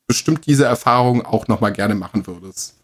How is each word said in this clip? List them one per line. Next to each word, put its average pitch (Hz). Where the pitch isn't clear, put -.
bestimmt -
diese 143
Erfahrung 123
auch -
noch 110
mal 104
gerne 104
machen 95
würdest. 92